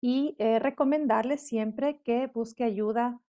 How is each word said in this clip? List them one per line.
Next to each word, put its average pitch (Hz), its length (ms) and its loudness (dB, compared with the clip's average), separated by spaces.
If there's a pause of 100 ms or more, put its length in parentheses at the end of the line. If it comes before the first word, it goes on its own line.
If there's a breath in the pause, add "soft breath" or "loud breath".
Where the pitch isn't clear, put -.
Y, 269 380 0
eh, 226 220 4
recomendarle 269 760 2
siempre 226 640 -2
que 247 240 0
busque 233 340 -6
ayuda 226 560 -2 (120)